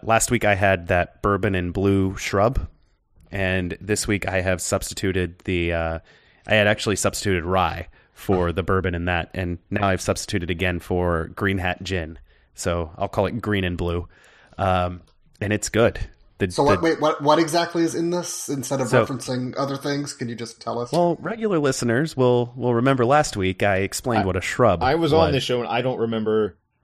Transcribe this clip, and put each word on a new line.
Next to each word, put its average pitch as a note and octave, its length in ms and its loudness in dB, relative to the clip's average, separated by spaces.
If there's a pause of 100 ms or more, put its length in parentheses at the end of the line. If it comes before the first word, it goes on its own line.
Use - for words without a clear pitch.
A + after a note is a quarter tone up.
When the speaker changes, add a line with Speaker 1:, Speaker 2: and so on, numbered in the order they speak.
Speaker 1:
last A2+ 280 2
week A2+ 140 0
I G2+ 100 4
had F#2+ 320 2
that F2 340 0
bourbon G2+ 320 0
and F2+ 200 -2
blue G2 440 2
shrub, G#2+ 500 0 (640)
and F#2 480 -2
this G2+ 280 -2
week G2+ 200 0
I F#2 140 0
have F#2 200 0
substituted F#2 840 -2
the, E2+ 280 -2
uh, E2 260 -4 (480)
I G#2+ 80 2
had G#2 120 6
actually G#2 280 0
substituted F#2 500 -2
rye F2 420 0 (260)
for F2+ 380 0
the E2 120 -2
bourbon F2+ 320 0
in E2+ 100 -4
that, F2 280 -2
and F2 260 -4 (100)
now G2+ 180 0
I've F#2 140 2
substituted F#2 480 -2
again F2+ 300 -2
for F2 560 -2
Green G2 240 0
Hat F2+ 240 -2
Gin. E2+ 360 -6 (360)
So E2+ 420 -4
I'll G2+ 100 -4
call G2 200 0
it A2 120 -4
green G2 240 0
and F2 140 -2
blue, F2 320 -4 (480)
um, F2+ 440 -2 (380)
and G#2 140 -2
it's - 160 -2
good. A2 300 2 (400)
The, F#2 120 0
Speaker 2:
So D3+ 100 0
what, C#3+ 200 4
Speaker 1:
the - 20 -4
Speaker 2:
wait, D#3 180 2
what, D3+ 220 0
what D3+ 160 6
exactly E3+ 420 0
is E3 140 0
in E3+ 160 -2
this F3 360 -6
instead C#3 320 -4
of A#2+ 100 -2
Speaker 1:
So A#2+ 140 6
Speaker 2:
referencing B2+ 540 -6
other C#3 180 -4
things? C#3+ 380 -6
Can A#2+ 160 -8
you A#2+ 60 -8
just A2+ 260 -12
tell A2+ 160 -6
us? A#2+ 140 -6
Speaker 1:
Well, E3+ 280 2
regular G#3 380 -2
listeners C3+ 580 2
will, B2 400 4
will B2 200 0
remember B2+ 300 4
last D3 300 2
week F#2 280 0
I G2+ 140 4
explained G#2+ 440 -2
Speaker 3:
I, F#2+ 60 0
Speaker 1:
what F#2 80 0
a F#2 60 -2
shrub G2 420 2
Speaker 3:
I C3 100 2
was D#3+ 200 2
Speaker 1:
was. D#3+ 60 6
Speaker 3:
on D3+ 120 4
this C3 120 0
show B2 180 -2
and G#2+ 60 -6
I A#2 140 -2
don't B2+ 160 -2
remember. A2 580 0 (280)